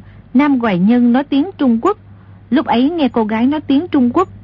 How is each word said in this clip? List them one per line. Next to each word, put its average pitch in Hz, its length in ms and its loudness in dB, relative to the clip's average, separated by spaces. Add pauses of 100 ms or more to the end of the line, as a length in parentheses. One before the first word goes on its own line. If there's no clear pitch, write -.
(340)
Nam 277 260 2
Hoài 208 180 -2
Nhân 240 340 2
nói 269 120 2
tiếng 294 340 -2
Trung 240 240 2
Quốc. 415 160 -2 (520)
Lúc 269 160 0
ấy 254 240 0
nghe 311 180 -2
cô 233 160 -2
gái 220 220 -2
nói 302 140 -2
tiếng 294 280 -2
Trung 247 260 0
Quốc - 140 0 (160)